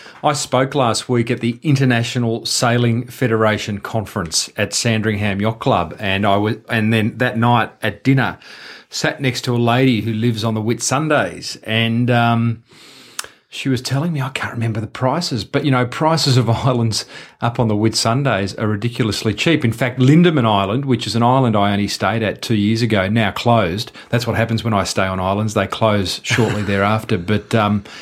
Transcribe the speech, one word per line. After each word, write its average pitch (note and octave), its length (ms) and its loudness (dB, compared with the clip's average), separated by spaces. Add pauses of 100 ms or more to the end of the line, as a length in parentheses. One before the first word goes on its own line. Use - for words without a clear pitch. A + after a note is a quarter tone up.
(220)
I D3 120 2
spoke C3+ 400 0
last A#2+ 340 0
week A#2+ 220 0
at A#2 100 -2
the A#2 220 -4
International A#2+ 840 0
Sailing A#2+ 600 0
Federation A2 720 0
conference G2 800 -6
at G#2 160 -2
Sandringham G#2 680 0
Yacht A2 180 -2
Club, F2+ 400 0
and G2 280 -2
I G2+ 100 4
was, G#2+ 200 0 (120)
and A2+ 240 0
then A2 260 0
that A#2+ 200 -2
night A#2+ 320 4 (120)
at - 220 -6
dinner, C3 340 2 (520)
sat - 320 -4
next B2 240 -2
to A#2+ 100 0
a - 20 0
lady A#2+ 440 2
who A2+ 100 -2
lives A2 320 -2
on A2+ 100 -2
the G#2+ 80 -2
Whitsundays, A#2+ 1040 -2
and, A2+ 460 0
um, A#2 520 2 (880)
she - 220 -8
was B2 100 0
telling D3 320 -4
me, C#3+ 80 -4
I C3 100 -4
can't - 220 -8
remember A2+ 280 -4
the G#2+ 60 -6
prices, C3 580 -4
but, E3 200 -4
you C#3+ 60 2
know, B2 160 2
prices D3+ 500 0
of A#2 140 4
<laughs> A2 160 0
islands A#2 400 0 (340)
up A#2 180 -2
on A#2 100 2
the G#2+ 60 0
Whitsundays A2 840 0
are A2 60 -2
ridiculously G#2+ 680 -2
cheap. E3 320 0
In A2+ 80 2
fact, B2 260 -4
Lindeman D#3 460 6
Island, G#2 400 2
which A#2+ 220 0
is G2+ 100 -4
an A#2 60 2
island B2 340 4
I G2+ 160 4
only G2+ 160 0
stayed A2 340 -2
at G2 200 -4
two A2+ 140 0
years A2 260 2
ago, G2+ 260 2
now G#2+ 220 2
closed. G#2+ 640 0 (180)
That's A#2+ 160 0
what G#2+ 100 -2
happens A2+ 260 0
when A2 120 -2
I F#2+ 100 0
stay F#2+ 220 -2
on F#2 140 -4
islands. G#2 340 -2
They G2 120 2
close G#2 560 0
shortly G#2+ 400 0
<laughs> - 0 -
thereafter. G2+ 540 0
But, G#2 380 -2
um, G#2 300 2 (180)